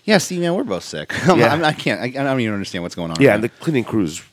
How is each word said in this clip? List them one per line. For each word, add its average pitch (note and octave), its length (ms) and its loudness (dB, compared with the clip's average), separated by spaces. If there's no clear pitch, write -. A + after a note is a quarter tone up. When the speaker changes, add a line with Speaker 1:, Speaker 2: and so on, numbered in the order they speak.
Speaker 1:
Yeah, G#3 160 4
see, F3+ 180 -4
man, E3+ 160 0
we're G#3 100 -2
both G2 200 -6
sick. - 440 -6
<laughs> - 0 -
I'm, F3+ 120 6
Speaker 2:
Yeah. - 120 4
Speaker 1:
I'm, D#3 140 0
I D3+ 80 2
can't. A2+ 260 -4
I, G#2+ 60 -4
I C3 180 -4
don't C3+ 160 0
even A2 140 0
understand G2 300 -6
what's F2 100 -8
going E2+ 160 -6
on E2 100 -4
Speaker 2:
Yeah, C3+ 100 8
Speaker 1:
right G#2 60 8
Speaker 2:
and G#2+ 80 0
Speaker 1:
now. A#2+ 60 -2
Speaker 2:
the - 140 -18
cleaning C#3 200 0
crew A2 200 0
is D#2+ 180 -4